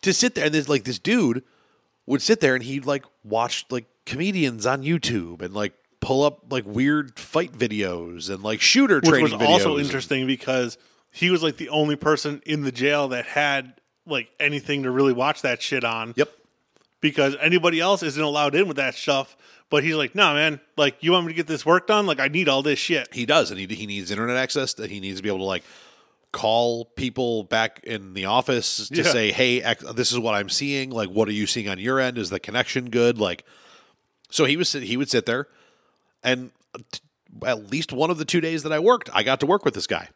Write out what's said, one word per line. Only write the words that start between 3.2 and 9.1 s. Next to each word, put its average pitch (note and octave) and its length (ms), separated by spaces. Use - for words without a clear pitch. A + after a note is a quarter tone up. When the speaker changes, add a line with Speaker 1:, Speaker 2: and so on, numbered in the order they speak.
Speaker 1:
watch, A2+ 480
like, A#2+ 160
comedians C#3 600
on C3+ 160
YouTube A2 600
and, F#2 120
like, G#2 180
pull C3+ 220
up, C#3+ 300
like, B2+ 140
weird C3+ 520
fight - 340
videos F2+ 800
and, F#2+ 100
like, G#2+ 180
shooter B3 360
Speaker 2:
Which C#3 120
Speaker 1:
training C#3 300